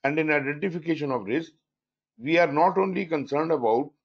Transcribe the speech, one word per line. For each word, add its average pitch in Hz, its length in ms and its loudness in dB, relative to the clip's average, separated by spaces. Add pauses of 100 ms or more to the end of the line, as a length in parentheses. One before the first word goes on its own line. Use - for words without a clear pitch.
And 147 140 0
in 156 120 0
identification 147 800 -2
of 113 140 -4
risk, 156 260 -4 (680)
we 156 200 0
are 165 140 4
not 175 260 4
only 190 280 0
concerned 156 460 -2
about 123 380 2 (140)